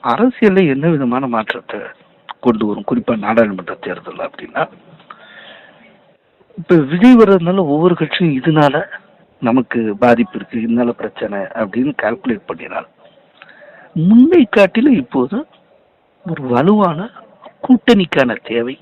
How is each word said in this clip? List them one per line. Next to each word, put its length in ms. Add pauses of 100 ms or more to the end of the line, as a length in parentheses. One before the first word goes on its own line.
அரசியல்ல 640
என்ன 220
விதமான 380
மாற்றத்தை 520 (600)
கொண்டு 260
வரும், 220
குறிப்பா 300
நாடாளுமன்ற 580
தேர்தல் 460
அப்படின்னா, 420 (1900)
இப்ப 260
விஜய் 320
வர்றதுனால 500
ஒவ்வொரு 300
கட்சியும் 420
இதனால 380 (680)
நமக்கு 380 (160)
பாதிப்பு 400
இருக்கு, 240
இதனால 300
பிரச்சனை 500 (140)
அப்படின்னு 420
கால்குலேட் 520
பண்ணினால், 400 (1080)
முன்னை 540
காட்டிலும் 540
இப்போது 340 (880)
ஒரு 180
வலுவான 560 (640)
கூட்டணிக்கான 840
தேவை 380